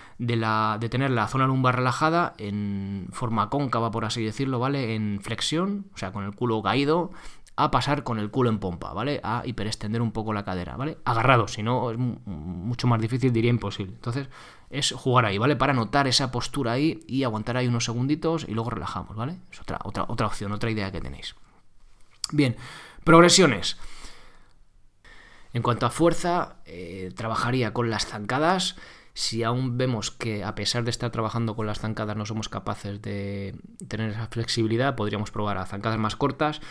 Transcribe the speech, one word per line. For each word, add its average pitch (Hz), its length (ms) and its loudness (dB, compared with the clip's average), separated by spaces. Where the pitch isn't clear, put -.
de 120 200 0
la, 110 420 2
de 117 100 -2
tener 135 220 0
la 110 160 2
zona 131 180 2
lumbar 131 300 4
relajada 156 640 2
en 101 720 -4
forma 104 380 0
cóncava, 123 420 0
por 113 140 -2
así 110 180 -2
decirlo, 131 340 -2
¿vale? 127 380 0
En 104 260 0
flexión, 190 720 -2
o - 40 -20
sea, 95 140 -6
con 101 120 -6
el 101 100 -6
culo 113 300 0
caído, 143 480 2
a 147 80 2
pasar 139 320 2
con 117 140 -4
el 104 140 -4
culo 123 180 4
en 107 100 2
pompa, 87 340 -6
¿vale? 127 300 -4
A 113 220 -2
hiperextender 113 560 -4
un 113 100 0
poco 110 220 -4
la 101 100 -2
cadera, 90 340 -6
¿vale? 143 280 -6
Agarrado, 117 420 6
si 104 160 -6
no 120 280 0
es 113 60 -4
mu-, 120 280 -2
mucho 90 640 -4
más 117 140 4
difícil, 123 300 2
diría 113 180 4
imposible. 101 440 -2
Entonces, 127 360 -6
es - 220 -2
jugar 123 340 4
ahí, 101 120 0
¿vale? 135 180 4
Para 135 180 4
notar 131 340 2
esa 127 240 2
postura 120 400 -2
ahí 143 360 2
y 131 160 0
aguantar 117 340 -2
ahí 127 100 2
unos 120 180 2
segunditos 151 640 0
y 107 60 -4
luego 117 160 -2
relajamos, 98 460 -6
¿vale? 135 220 -6
Es - 100 -14
otra, - 220 -6
otra, 95 240 -4
otra 113 200 0
opción, 101 240 -4
otra 110 200 -2
idea 101 200 -2
que 85 100 -6
tenéis. 65 340 -10
Bien, 143 240 4
progresiones. 165 760 8
En 123 80 -2
cuanto 120 240 2
a 117 40 2
fuerza, 170 680 2
eh, 92 500 -10
trabajaría 113 580 0
con 117 160 0
las 107 160 0
zancadas. 147 720 0
Si 113 300 -2
aún 123 340 0
vemos 123 320 0
que 104 360 -6
a 107 100 -4
pesar 113 300 0
de 120 60 0
estar 117 200 -2
trabajando 113 460 -2
con 110 100 -2
las 104 120 -2
zancadas 107 360 -2
no 107 100 -4
somos 110 220 -4
capaces 101 540 -6
de 101 540 -6
tener 110 220 -2
esa 110 160 -6
flexibilidad, 113 680 2
podríamos 104 360 -2
probar 104 260 -2
a 92 80 -4
zancadas 110 340 -2
más 107 160 0
cortas 143 560 0